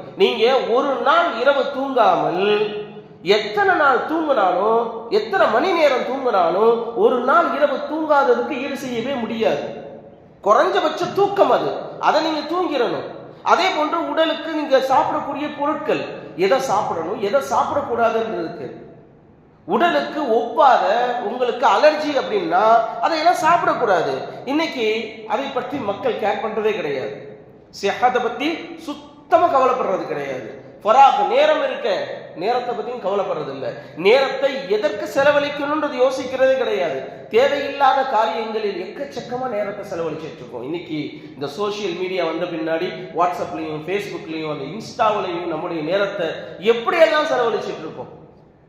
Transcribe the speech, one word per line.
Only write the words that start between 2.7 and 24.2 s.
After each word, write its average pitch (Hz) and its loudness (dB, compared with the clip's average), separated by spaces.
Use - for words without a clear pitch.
எத்தனை 226 2
நாள் 285 4
தூங்கினாலும், 226 0
எத்தனை 381 2
மணி 262 2
நேரம் 285 4
தூங்கினாலும், 226 2
ஒரு 240 4
நாள் 277 4
இரவு 277 2
தூங்காததுக்கு 277 2
ஈடு 277 -6
செய்யவே 254 -4
முடியாது. 220 -2
குறைஞ்சபட்ச 330 2
தூக்கம் 381 4
அது, 185 2
அதை 214 4
நீங்க 311 -2
தூங்கிடணும். 277 -2
அதே 349 4
போன்று 302 -2
உடலுக்கு 311 -2
நீங்க 285 2
சாப்பிடக்கூடிய 285 0
பொருட்கள், 185 -2
எதை 196 2
சாப்பிடணும், 190 -2
எதை 220 0
சாப்பிடக்கூடாதுன்னு 226 0
இருக்கு. 143 -10
உடலுக்கு 302 0
ஒவ்வாத, 240 2
உங்களுக்கு 240 0
அலர்ஜி 294 4
அப்படின்னா 208 2
அதையெல்லாம் 330 2
சாப்பிடக்கூடாது. 247 2